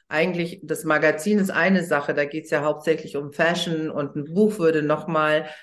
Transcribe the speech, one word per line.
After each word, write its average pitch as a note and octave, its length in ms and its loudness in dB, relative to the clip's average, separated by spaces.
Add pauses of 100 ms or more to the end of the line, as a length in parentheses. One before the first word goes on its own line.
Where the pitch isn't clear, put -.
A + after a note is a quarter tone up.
eigentlich F3 560 -2
das D#3 200 -6
Magazin D#3 540 2
ist G3 140 2
eine F3+ 320 2
Sache, D3+ 320 0
da C#3+ 100 0
geht's D#3 240 -8
ja D3 140 0
hauptsächlich D3+ 540 -2
um C#3+ 160 -8
Fashion E3 580 0
und C#3+ 240 -6
ein D3+ 180 -8
Buch G#3 240 4
würde D#3+ 240 2
noch D3+ 260 0
mal D#3 380 2 (180)